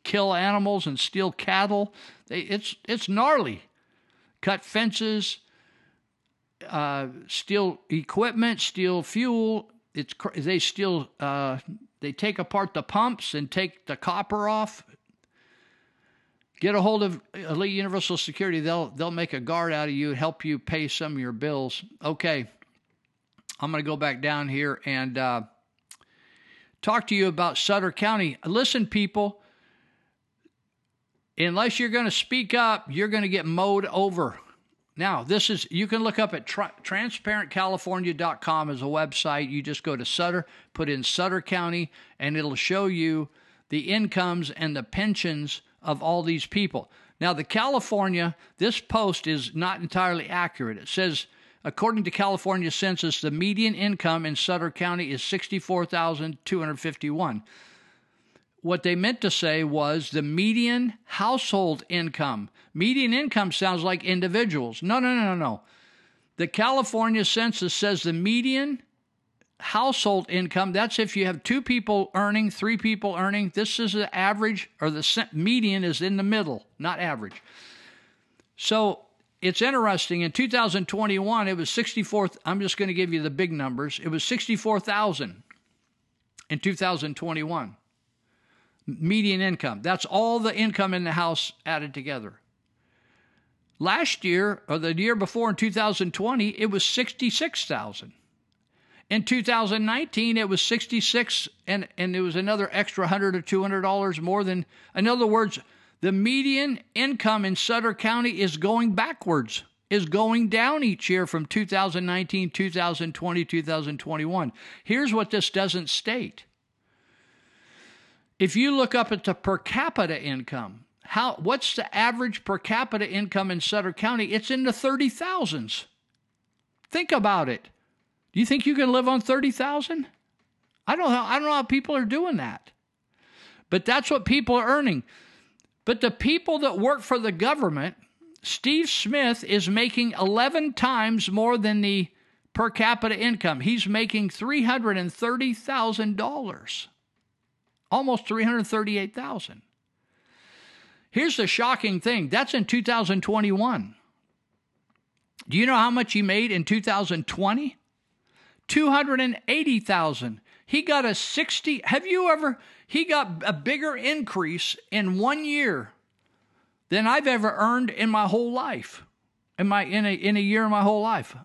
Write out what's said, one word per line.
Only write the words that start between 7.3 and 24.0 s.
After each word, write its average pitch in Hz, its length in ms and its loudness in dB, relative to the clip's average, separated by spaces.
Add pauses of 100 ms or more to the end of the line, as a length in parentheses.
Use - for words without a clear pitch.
equipment, 220 720 0
steal 180 420 0
fuel. 226 680 0 (220)
It's 147 200 -8
cr-, - 260 -8
they 170 200 0
steal, 180 500 0 (100)
uh, 139 380 -2 (420)
they 143 140 -6
take 208 260 -2
apart 196 340 -2
the 151 100 -4
pumps 233 500 -2
and 147 180 -6
take - 360 -4
the 143 100 -8
copper 202 500 -2
off. 214 360 -2 (1800)
Get 202 140 2
a 196 60 4
hold 214 220 4
of 180 180 -4 (120)
Elite 185 400 -4
Universal 190 440 -2
Security. 165 440 -2
They'll, 165 280 -2
they'll 156 220 -6
make 170 220 -4
a 135 80 -6
guard 165 320 -2
out 151 160 -2
of 143 40 -4
you 147 160 -2
and 135 80 -4
help 156 280 -4
you 147 140 -2
pay 156 280 -4
some 151 260 -6
of 139 60 -6
your 123 140 -6
bills. 135 500 -4 (200)
Okay. 147 460 -2 (1120)
I'm 151 120 -4
gonna 151 120 -2
go 151 140 -2
back 139 240 -2